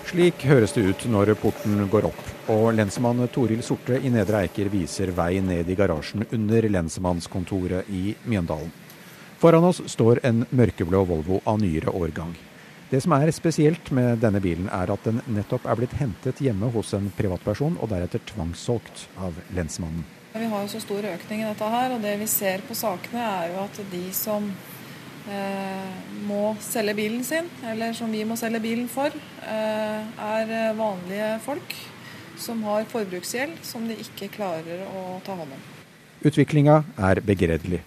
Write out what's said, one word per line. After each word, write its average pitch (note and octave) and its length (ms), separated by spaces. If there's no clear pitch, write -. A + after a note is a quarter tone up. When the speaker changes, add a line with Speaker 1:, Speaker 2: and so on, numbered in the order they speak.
Speaker 1:
Slik F3 420
høres B2+ 300
det A2 80
ut F#2 260
når G#2 240
porten G#2 560
går F2 160
opp, - 160
og A2+ 280
lensmann A#2+ 560
Toril A#2 320
Sorte B2+ 340
i B2+ 140
Nedre G#2 320
Eiker G2 260
viser F#2+ 400
vei F2+ 300
ned F2 260
i F#2 80
garasjen F#2+ 560
under A2 380
lensmannskontoret F2+ 1200
i G2 240
Mjøndalen. E2 420
Foran E3 240
oss F3+ 160
står A#2+ 320
en A#2 300
mørkeblå F#2+ 560
Volvo F2 360
av G#2+ 140
nyere D#2+ 320
årgang. E2 460
Det C3 120
som F3 140
er D3+ 160
spesielt D#3+ 580
med B2 300
denne G#2 180
bilen, F2+ 320
er F#2 220
at G2+ 100
den A2+ 240
nettopp A2 400
er B2 140
blitt - 180
hentet B2+ 400
hjemme B2 320
hos A2 240
en G2+ 220
privatperson G#2 640
og A#2 100
deretter F2+ 320
tvangssolgt - 840
av F2+ 160
lensmannen. E2 480
Speaker 2:
Vi A3+ 100
har G#3 160
jo G3+ 60
så A3 160
stor G3+ 180
økning G#3+ 400
i A3 60
dette G#3+ 160
her, B3+ 160
og A#3 120
det G#3 180
vi A3 100
ser F#3+ 380
på A3+ 80
sakene G#3+ 420
er F#3+ 320
jo F#3+ 140
at G3+ 160
de F3+ 220
som, G#3 340
eh, G3 640
må G#3 320
selge G#3+ 340
bilen A3 300
sin, E4 240
eller A3+ 280
som A3+ 200
vi G#3+ 120
må A3+ 120
selge A3+ 240
bilen A#3 260
for, C4+ 220
eh, G#3+ 960
er A3 540
vanlige G#3+ 680
folk D4+ 340
som A3+ 260
har G#3+ 220
forbruksgjeld A3 800
som A3+ 260
de A3+ 60
ikke G#3 360
klarer F3 560
å F#3 380
ta G3 100
hånd D#3 160
om. C3+ 120
Speaker 1:
Utviklinga D3+ 640
er F#2+ 220
begredelig. F2 680